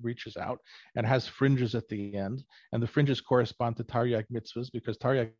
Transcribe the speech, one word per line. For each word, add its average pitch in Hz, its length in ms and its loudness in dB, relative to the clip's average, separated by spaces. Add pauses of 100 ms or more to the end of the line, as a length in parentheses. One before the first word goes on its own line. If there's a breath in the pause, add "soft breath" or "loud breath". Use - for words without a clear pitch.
reaches 117 340 -6
out 123 220 -6 (360 loud breath)
and 120 100 0
has 127 220 2
fringes 127 460 2
at 117 160 -2
the 101 260 -6
end. 104 280 -4 (280 soft breath)
And 117 100 0
the 117 60 0
fringes 139 340 2
correspond 120 560 2
to 120 60 -4
Taryag 117 480 0
mitzvahs, 120 400 -8
because 113 280 -6
Taryag 123 400 2